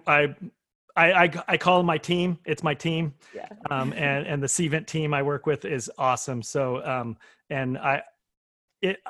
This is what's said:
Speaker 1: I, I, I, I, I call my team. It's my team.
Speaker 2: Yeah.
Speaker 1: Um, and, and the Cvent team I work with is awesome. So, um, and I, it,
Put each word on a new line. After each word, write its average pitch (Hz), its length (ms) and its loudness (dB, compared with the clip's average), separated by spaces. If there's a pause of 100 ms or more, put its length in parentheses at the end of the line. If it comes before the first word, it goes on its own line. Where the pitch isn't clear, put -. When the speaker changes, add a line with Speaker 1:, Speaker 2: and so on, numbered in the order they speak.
Speaker 1:
I, 156 140 4
I, 139 140 0 (600)
I, 170 280 6
I, 175 80 4 (180)
I 190 80 2
call 180 260 4
my 165 140 2
team. 175 480 0
It's 156 180 -2
my 156 100 2
team. 160 400 -2 (220)
Speaker 2:
Yeah. - 120 -12 (220)
Speaker 1:
Um, 135 240 -2
and, 143 340 0
and 143 160 -2
the 135 40 -2
Cvent 156 400 0
team 151 260 -2
I 139 100 2
work 143 220 -2
with 147 200 0
is 131 320 -4
awesome. 127 460 0
So, 131 420 -2
um, 120 320 -4 (320)
and 131 280 -2
I, 139 260 0 (800)
it, 190 160 -2 (120)